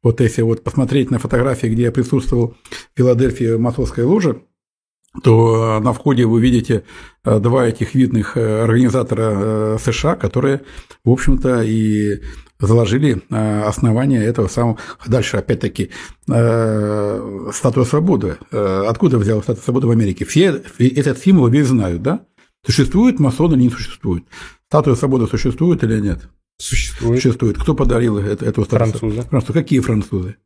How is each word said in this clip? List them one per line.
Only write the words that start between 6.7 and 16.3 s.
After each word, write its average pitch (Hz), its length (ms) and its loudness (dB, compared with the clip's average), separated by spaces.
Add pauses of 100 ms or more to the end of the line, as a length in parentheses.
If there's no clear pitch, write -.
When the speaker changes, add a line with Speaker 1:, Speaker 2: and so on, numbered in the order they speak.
Speaker 1:
э, 113 160 2
два 120 280 2
этих 113 280 -4
видных, 127 400 0
э, 110 280 0
организатора, 113 720 2
э, 107 440 -2
С 120 120 -2
Ш 147 200 -2
А, 180 40 -2
которые, 139 460 -2 (440)
в 117 60 4
общем-то, 127 520 2
и 107 580 -2 (380)
заложили, 117 720 2
э, 107 340 -2
основание 117 600 0
этого 113 240 0
самого. 117 300 -2 (280)
Дальше, 113 320 0
опять-таки, 107 540 -4 (380)
э, 107 1200 -2